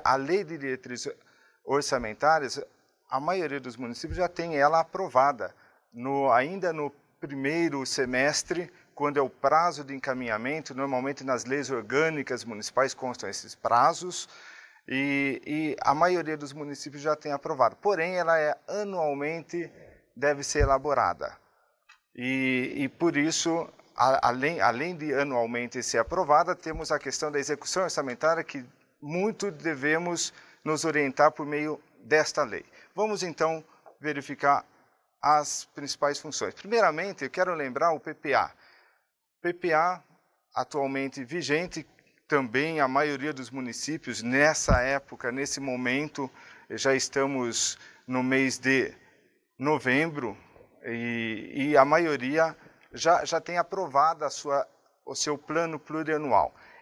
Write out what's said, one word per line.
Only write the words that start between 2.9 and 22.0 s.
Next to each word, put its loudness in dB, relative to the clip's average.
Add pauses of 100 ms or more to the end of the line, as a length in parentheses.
a -2
maioria -2
dos -10
municípios -8
já 0
tem -4
ela 6
aprovada, 2 (380)
no, 0
ainda 2
no -6 (300)
primeiro -2
semestre, -2 (240)
quando 0
é 4
o 0
prazo 2
de -12
encaminhamento, -4
normalmente -4
nas -2
leis -4
orgânicas -2
municipais -2
constam -8
esses -12
prazos, 2 (600)
e, -2
e -2
a 4
maioria 0
dos -12
municípios -12
já 0
tem -6
aprovado. 2
Porém, 0
ela 4
é 2 (100)
anualmente, -4 (460)
deve 2
ser -2
elaborada. 2 (720)